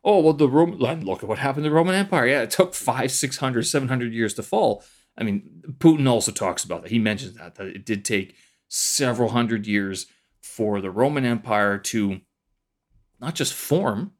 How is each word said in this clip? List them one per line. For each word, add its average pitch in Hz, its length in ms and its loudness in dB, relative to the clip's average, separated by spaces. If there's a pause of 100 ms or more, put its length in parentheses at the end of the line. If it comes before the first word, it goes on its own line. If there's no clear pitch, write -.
Oh, 202 160 6
well, 156 140 6
the 147 140 4
Rom-, 131 300 4
look 120 460 -2
at 104 60 -10
what 107 100 -2
happened 139 240 -2
to 151 60 0
the 151 60 2
Roman 180 200 4
Empire. 190 320 2
Yeah, 135 160 2
it - 80 -6
took 180 240 2
five, 127 360 -2
six 135 260 -4
hundred, 123 280 0
seven 135 220 0
hundred 120 260 -2
years 113 220 0
to 110 80 -8
fall. 160 400 0 (340)
I - 60 -4
mean, 101 400 -6 (160)
Putin 151 280 6
also 117 240 2
talks - 320 -4
about 85 200 -8
that. 87 80 -10
He 117 80 2
mentions 107 360 -2
that, 87 200 -20
that 95 120 -12
it 98 180 -14
did 101 200 -4
take 98 300 -2 (320)
several 120 600 0
hundred 117 360 0
years 98 400 -2 (360)
for 104 400 -2
the 95 100 -6
Roman 131 340 0
Empire 104 540 0
to 98 420 -2 (1000)
not 151 140 -6
just - 200 -4
form 151 680 -2